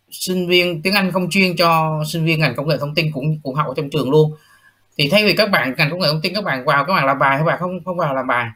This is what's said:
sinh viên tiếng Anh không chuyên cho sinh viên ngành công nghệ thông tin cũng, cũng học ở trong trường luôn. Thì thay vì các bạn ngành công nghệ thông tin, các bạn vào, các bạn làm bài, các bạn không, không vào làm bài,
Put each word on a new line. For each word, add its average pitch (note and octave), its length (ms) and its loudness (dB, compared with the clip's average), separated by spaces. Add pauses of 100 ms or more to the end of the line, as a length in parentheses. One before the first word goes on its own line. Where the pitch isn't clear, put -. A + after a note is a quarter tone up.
(100)
sinh F#3 380 -4
viên F3 340 2
tiếng F#3+ 120 0
Anh F#3+ 180 2
không F3+ 180 -2
chuyên F#3 260 2
cho D#3+ 460 2 (100)
sinh E3 120 -2
viên D#3+ 160 2
ngành C3+ 160 0
công C#3+ 120 -4
nghệ D3 120 0
thông C#3+ 140 -6
tin D#3 180 0
cũng, D#3 300 -2
cũng C3 120 -6
học C#3+ 120 -2
ở B2+ 100 -8
trong C#3+ 140 -6
trường C3 200 -2
luôn. D#3 240 4 (600)
Thì C#3+ 140 0
thay G#3 140 4
vì F#3 120 2
các G#3 140 2
bạn C3 260 0
ngành D#3+ 140 0
công F3+ 100 -6
nghệ F3+ 80 0
thông D#3 120 0
tin, F3+ 140 -4
các G3+ 100 -4
bạn C3+ 200 -4
vào, C#3+ 200 2
các F3+ 80 -2
bạn D#3 140 2
làm C3+ 120 2
bài, C#3 200 2
các D#3 60 0
bạn E3 160 0
không, F3+ 240 -6
không F3+ 120 -6
vào D3+ 180 -2
làm C3 120 -4
bài, A#2+ 300 -2